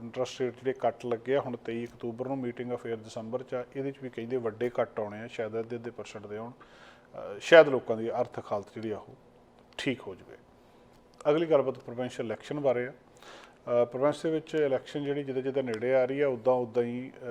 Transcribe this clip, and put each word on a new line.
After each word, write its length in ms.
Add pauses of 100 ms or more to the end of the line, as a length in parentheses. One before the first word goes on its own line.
ਇੰਟਰਸਟ 380
ਰੇਟ 140
ਜਿਹੜੇ 180
ਕੱਟ 320
ਲੱਗੇ 300
ਆ। 40
ਹੁਣ 180
ਤੇਈ 280
ਅਕਤੂਬਰ 420
ਨੂੰ 100
ਮੀਟਿੰਗ 340
ਆ, 40
ਫਿਰ 200
ਦਸੰਬਰ 480
'ਚ 100
ਆ। 120 (100)
ਇਹਦੇ 160
'ਚ 120
ਵੀ 60
ਕਹਿੰਦੇ 280
ਵੱਡੇ 320
ਕੱਟ 300
ਆਉਣੇ 220
ਆ, 60
ਸ਼ਾਇਦ 320
ਅੱਧੇ 160
ਅੱਧੇ 160
ਪਰਸੈਂਟ 360
ਦੇ 100
ਆਉਣ। 140
ਅ, 880
ਸ਼ਾਇਦ 300
ਲੋਕਾਂ 280
ਦੀ 100
ਆਰਥਿਕ 440
ਹਾਲਤ 220
ਜਿਹੜੀ 180
ਆ 60
ਉਹ 180 (640)
ਠੀਕ 300
ਹੋ 80
ਜਾਵੇ। 220 (920)
ਅਗਲੀ 160
ਗੱਲਬਾਤ 340
ਪ੍ਰੋਵਿੰਸ਼ੀਅਲ 480
ਇਲੈਕਸ਼ਨ 320
ਬਾਰੇ 280
ਆ। 40
ਅ, 920
ਪ੍ਰੋਵਿੰਸ 380
ਦੇ 60
ਵਿੱਚ 260
ਇਲੈਕਸ਼ਨ 480
ਜਿਹੜੀ 200
ਜਿੱਦਾਂ 200
ਜਿੱਦਾਂ 200
ਨੇੜੇ 320
ਆ 100
ਰਹੀ 160
ਆ, 60
ਉੱਦਾਂ 260
ਉੱਦਾਂ 300
ਹੀ, 280 (200)